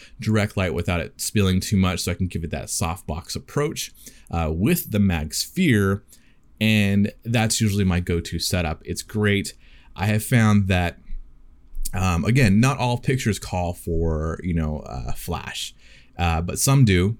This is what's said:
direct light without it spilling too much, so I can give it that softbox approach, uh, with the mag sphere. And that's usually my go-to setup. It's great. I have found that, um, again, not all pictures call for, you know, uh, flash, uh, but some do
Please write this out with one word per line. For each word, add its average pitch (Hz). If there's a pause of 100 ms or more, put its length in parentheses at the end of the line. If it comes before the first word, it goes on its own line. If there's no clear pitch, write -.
(200)
direct 107
light 92
without 87
it -
spilling 92
too -
much, 92
so 90
I -
can 92
give 82
it 82
that -
softbox 82
approach, - (380)
uh, 82
with 139
the 101
mag 85
sphere. 104 (560)
And 104 (120)
that's 113
usually 101
my 90
go-to 85
setup. 85
It's -
great. 101 (420)
I 98
have 107
found 104
that, 90 (960)
um, 92
again, 110
not 135
all 120
pictures 120
call 87
for, 80
you 87
know, 76
uh, 62
flash, - (420)
uh, 82
but 87
some 135
do 98